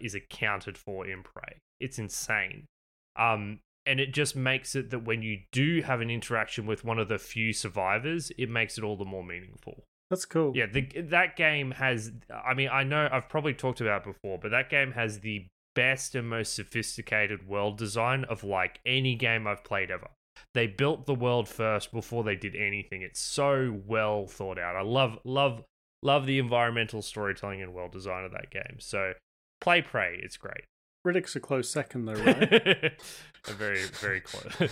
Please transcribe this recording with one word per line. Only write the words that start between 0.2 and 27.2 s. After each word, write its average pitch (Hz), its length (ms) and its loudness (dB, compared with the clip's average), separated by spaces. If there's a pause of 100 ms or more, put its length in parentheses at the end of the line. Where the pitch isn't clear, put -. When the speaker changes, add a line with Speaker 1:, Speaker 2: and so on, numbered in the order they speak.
Speaker 1:
for 95 280 -10
in 95 160 -10
Prey. - 360 -16 (200)
It's 127 200 -8
insane. 101 640 -4 (520)
Um, 107 440 0 (240)
and 135 160 2
it 135 140 -2
just 143 200 0
makes 131 400 0
it 123 140 -2
that 120 160 -4
when 113 160 0
you 107 200 -4 (120)
do 151 300 4
have 131 180 0
an 113 80 -2
interaction 113 560 -2
with 107 220 -2
one 113 120 0
of 104 100 0
the 107 100 0
few 113 340 -2
survivors, 107 840 -2
it 123 100 -2
makes 113 300 -2
it 107 60 -4
all 104 120 -2
the 98 80 -4
more 95 200 -8
meaningful. 90 600 -14 (260)
Speaker 2:
That's 185 160 0
cool. 151 280 2
Speaker 1:
Yeah, 120 120 4
the, 123 160 0 (260)
that 175 280 4
game 151 360 2
has, 120 400 0 (180)
I 117 220 -2
mean, 135 180 2
I 135 140 2
know 147 260 2
I've 131 200 0
probably 147 240 0
talked 127 260 -2
about 104 260 2
it 98 60 -10
before, 92 260 -8
but 107 120 -6
that 123 180 2
game 135 240 2
has 113 280 -2
the 104 260 -6 (280)
best 131 400 2
and 120 140 -2
most 113 260 -2
sophisticated 107 920 -2
world 101 300 0
design 117 460 0
of, 110 200 -6
like, 95 400 0
any 131 300 4
game 113 320 2
I've 101 180 -2
played 95 260 -2
ever. 92 180 -6 (460)
They 117 120 4
built 135 400 0
the 143 80 2
world 120 340 2
first 110 440 0
before 117 320 -2
they 104 120 2
did 95 180 -6
anything. 101 460 -2
It's 92 200 -8
so 131 640 2
well 107 400 2
thought 95 320 -6
out. 87 180 -2
I 98 60 0
love, 117 420 2
love, 131 400 0 (380)
love 139 240 4
the 135 120 4
environmental 117 640 2
storytelling 98 640 -4